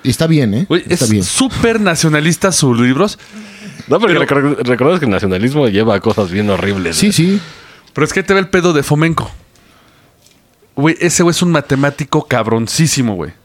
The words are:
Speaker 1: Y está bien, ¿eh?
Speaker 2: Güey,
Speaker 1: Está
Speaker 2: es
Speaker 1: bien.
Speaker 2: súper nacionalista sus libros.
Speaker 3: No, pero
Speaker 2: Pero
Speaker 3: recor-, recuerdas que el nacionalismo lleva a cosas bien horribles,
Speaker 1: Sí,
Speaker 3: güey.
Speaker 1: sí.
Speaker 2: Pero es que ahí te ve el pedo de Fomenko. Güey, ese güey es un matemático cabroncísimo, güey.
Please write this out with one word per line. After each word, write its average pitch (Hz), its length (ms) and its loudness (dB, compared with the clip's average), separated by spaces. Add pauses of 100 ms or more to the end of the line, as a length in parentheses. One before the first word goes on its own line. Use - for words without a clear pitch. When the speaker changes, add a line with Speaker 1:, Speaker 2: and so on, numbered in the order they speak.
Speaker 1:
Y 131 80 0
está 165 160 0
bien, 147 280 2
¿eh? 151 140 -2
Speaker 2:
Güey, 170 200 0
Speaker 1:
Está 170 180 0
Speaker 2:
es 110 40 2
Speaker 1:
bien. 104 140 2
Speaker 2:
súper 226 560 0
nacionalista 165 720 0
sus 123 260 2
libros. 131 400 0 (680)
Speaker 3:
No, 151 120 2
pero 180 200 2
Speaker 2:
Pero - 0 - (360)
Speaker 3:
recor-, 127 100 -4
recuerdas 127 320 2
que 151 80 -4
el 104 60 0
nacionalismo 107 560 0
lleva 107 260 2
a 95 60 0
cosas 104 300 0
bien 104 200 0
horribles, 185 460 -2
Speaker 1:
Sí, 196 100 2
Speaker 3:
güey. 208 60 2
Speaker 1:
sí. 190 280 2 (520)
Speaker 2:
Pero 139 120 -2
es 151 80 -2
que 190 80 -2
ahí 185 60 -4
te 196 80 2
ve 196 60 2
el 190 80 -2
pedo 175 240 2
de 143 100 2
Fomenko. 156 480 -2 (1400)
Güey, 151 260 0
ese 175 220 2
güey 175 120 2
es - 80 -4
un 175 100 2
matemático 143 760 -2
cabroncísimo, 113 880 0
güey. 85 180 -8 (120)